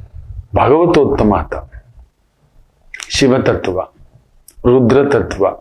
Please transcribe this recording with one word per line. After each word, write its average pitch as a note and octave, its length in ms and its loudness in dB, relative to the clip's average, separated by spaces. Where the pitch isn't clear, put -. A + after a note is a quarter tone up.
ಭಗವತೋತ್ತಮ C3 800 2
ಆತ. E2 200 -4
ಶಿವತತ್ವ, G#2 720 0
ರುದ್ರತತ್ವ, B2 760 2